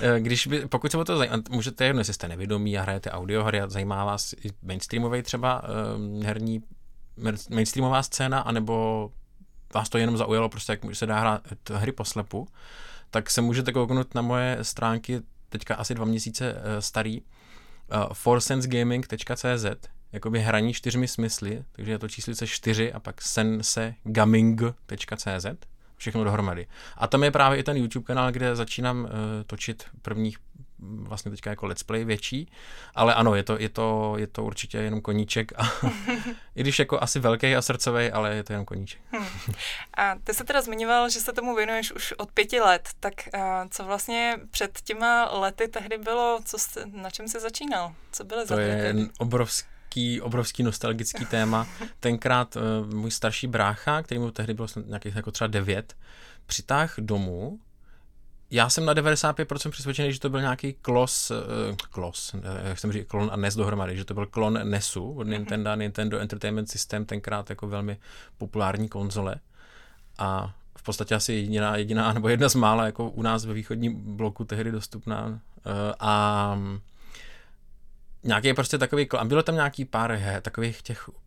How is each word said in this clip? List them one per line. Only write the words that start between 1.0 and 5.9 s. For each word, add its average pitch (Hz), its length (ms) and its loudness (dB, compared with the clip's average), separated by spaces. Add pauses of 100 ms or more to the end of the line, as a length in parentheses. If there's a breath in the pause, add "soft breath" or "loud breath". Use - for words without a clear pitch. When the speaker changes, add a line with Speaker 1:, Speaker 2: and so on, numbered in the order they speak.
Speaker 1:
to 170 140 2
zaj-, 117 300 2
můžete, 120 360 0
jedno, 131 140 4
jestli 104 140 0
jste - 140 -6
nevědomí 101 500 0
a 95 40 0
hrajete 98 300 -2
audiohry 104 500 0
a 98 80 -2
zajímá 101 360 -2
vás 101 280 -2
i - 160 -8 (140)
mainstreamovej 117 600 -2
třeba, 127 380 0 (340)